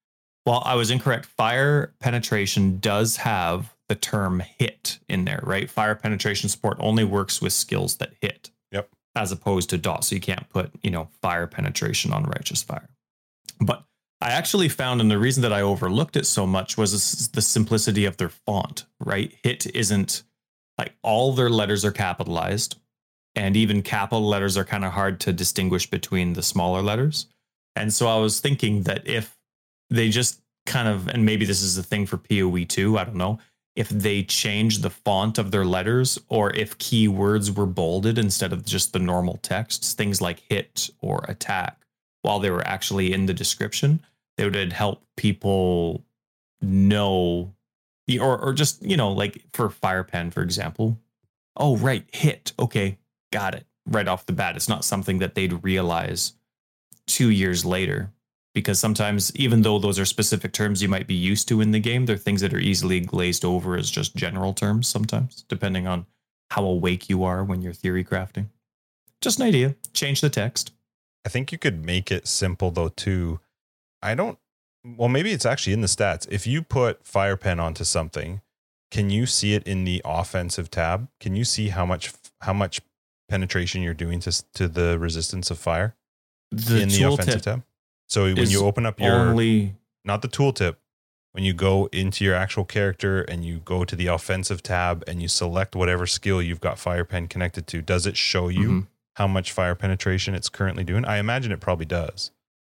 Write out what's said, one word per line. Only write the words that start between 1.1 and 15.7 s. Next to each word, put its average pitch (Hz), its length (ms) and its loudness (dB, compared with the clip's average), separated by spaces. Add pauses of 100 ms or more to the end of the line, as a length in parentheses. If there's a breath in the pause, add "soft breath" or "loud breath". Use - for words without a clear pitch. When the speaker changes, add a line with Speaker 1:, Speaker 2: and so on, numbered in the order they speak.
Speaker 1:
Fire 135 760 2
penetration 101 760 2
does 107 400 2
have 95 560 -2 (140)
the 113 60 0
term 95 460 -2 (180)
hit - 400 -4 (100)
in 92 160 -2
there, 98 180 -4
right? 98 280 -2
Fire 107 240 0
penetration 104 540 -2
support - 320 -2
only 110 240 2
works 98 360 0
with 95 120 -2
skills - 440 -2
that - 240 -8
hit. - 300 -6 (220)
Speaker 2:
Yep. 98 160 -6 (260)
Speaker 1:
As 104 180 -2
opposed 92 380 0
to 92 80 0
dot. 80 260 -2
So - 100 -2
you 98 60 -2
can't - 300 -6
put, 92 200 -2 (120)
you 90 80 -2
know, 82 180 -4 (140)
fire 87 240 0
penetration - 680 -2
on 50 120 0
righteous - 380 -4
fire. - 260 -10 (720)
But 113 240 0 (360)
I 120 120 0
actually 170 360 2
found, 127 320 0
and 110 100 6
the 104 80 4
reason 127 240 2
that 117 100 4
I 101 100 4
overlooked 101 540 2